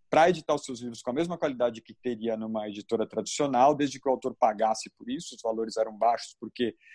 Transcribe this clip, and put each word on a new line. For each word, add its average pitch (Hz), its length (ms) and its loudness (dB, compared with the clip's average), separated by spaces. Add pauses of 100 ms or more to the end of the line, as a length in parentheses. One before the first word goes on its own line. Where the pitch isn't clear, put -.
pra 160 200 6
editar 160 240 0
os 147 120 -4
seus 120 160 -10
livros 120 200 -10
com 127 100 -6
a - 20 -2
mesma 170 240 -2
qualidade 120 440 0
que - 120 -20
teria 113 420 -4
numa 110 320 -4
editora 104 400 -2
tradicional, 139 680 2
desde 139 240 -2
que 139 100 -2
o - 20 4
autor 123 240 -2
pagasse 110 640 0
por 113 120 -14
isso, 139 260 -8
os 107 60 -20
valores 113 360 -2
eram 110 200 -2
baixos 113 400 2
porque 113 380 -2 (200)